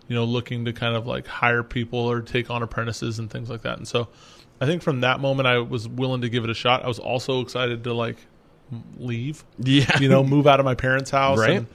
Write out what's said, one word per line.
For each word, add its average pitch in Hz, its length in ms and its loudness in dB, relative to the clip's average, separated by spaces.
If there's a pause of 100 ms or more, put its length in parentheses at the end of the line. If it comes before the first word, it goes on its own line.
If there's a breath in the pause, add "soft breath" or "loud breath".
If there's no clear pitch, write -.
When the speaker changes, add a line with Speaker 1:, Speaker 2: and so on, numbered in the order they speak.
Speaker 1:
you 123 60 -4
know, 117 100 0
looking 117 420 -2
to 120 60 -2
kind 117 220 -2
of, 113 120 -4
like, 127 200 -6
hire 120 360 2
people 120 360 -6
or 120 220 0
take 117 300 -4
on 120 120 -6
apprentices 113 560 -6
and 110 120 -8
things 120 180 -10
like 120 140 -12
that. 120 160 -6
And 120 100 -14
so 117 200 -2 (520 loud breath)
I 127 60 0
think 170 160 0
from 135 180 0
that 127 200 2
moment 135 260 0
I 123 120 4
was 120 300 -4
willing 127 320 -2
to 120 80 -2
give 117 160 -2
it 113 60 -2
a 113 40 -2
shot. 127 300 2
I - 40 -6
was 113 100 -4
also 131 420 -2
excited 120 440 -4
to, 120 100 -4
like, 117 240 -4 (520)
m-, 117 140 -12 (140)
leave, 123 440 -8 (160)
Speaker 2:
Yeah. 131 420 4
Speaker 1:
you 139 100 6
know, 135 120 8
move 139 240 4
out 139 140 8
of 139 60 2
my 127 80 0
parents' 131 360 -2
house. 135 280 2
Speaker 2:
Right. 113 180 4
Speaker 1:
And, 117 180 -4